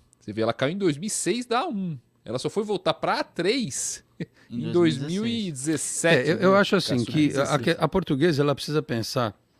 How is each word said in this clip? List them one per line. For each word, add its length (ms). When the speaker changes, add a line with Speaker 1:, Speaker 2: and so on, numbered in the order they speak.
Speaker 1:
Você 140
vê, 80
ela 120
caiu 200
em 60
dois 180
mil 80
e 60
seis 340
da 220
um. 280
Ela 140
só 100
foi 140
voltar 320
pra 280
três 800
<laughs> 320
em 200
Speaker 2:
Em 20
Speaker 1:
dois 260
mil 260
e 280
dezessete, 760
Speaker 3:
É, 40
eu, 40
eu 160
Speaker 1:
né? 40
Speaker 3:
acho 200
assim 180
Speaker 1:
Ela 100
Speaker 3:
que 60
Speaker 1:
subiu 200
em 60
Speaker 3:
a, 60
a, 40
Speaker 1:
dezesseis. 220
Speaker 3:
a 80
Portuguesa, 540
ela 140
precisa 260
pensar, 580